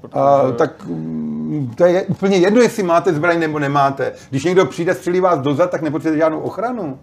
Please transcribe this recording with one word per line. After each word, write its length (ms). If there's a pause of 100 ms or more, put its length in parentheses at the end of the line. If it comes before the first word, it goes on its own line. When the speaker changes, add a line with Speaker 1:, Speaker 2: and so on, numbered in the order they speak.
Speaker 1:
protože 200
Speaker 2:
A, 320
tak, 340
mm, 920
to 80
je 180
úplně 340
jedno, 240
jestli 220
máte 320
zbraň, 260
nebo 180
nemáte. 540 (180)
Když 140
někdo 220
přijde, 280
střelí 260
vás 180
do 160
zad, 160
tak 120
nepotřebujete 420
žádnou 160
ochranu. 640